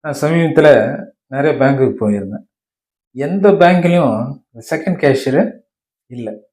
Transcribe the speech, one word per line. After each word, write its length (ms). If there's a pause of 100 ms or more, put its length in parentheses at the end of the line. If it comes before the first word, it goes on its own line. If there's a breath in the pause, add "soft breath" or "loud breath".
நான் 200
சமீபத்துல 480 (580)
நிறைய 320
பேங்குக்கு 420
போயிருந்தேன். 440 (720)
எந்த 340
பேங்க்லயும் 680 (540)
செகண்ட் 280
கேஷியர் 520 (600)
இல்ல. 220 (200)